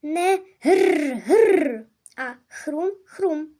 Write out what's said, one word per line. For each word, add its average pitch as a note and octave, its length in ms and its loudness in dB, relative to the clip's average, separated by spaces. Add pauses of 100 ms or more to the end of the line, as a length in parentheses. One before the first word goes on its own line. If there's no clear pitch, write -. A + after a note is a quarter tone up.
Не F4 360 -2 (260)
грр-грр, D4+ 1200 2 (320)
а C4 160 -10 (160)
хрум-хрум. D#4+ 960 -6 (140)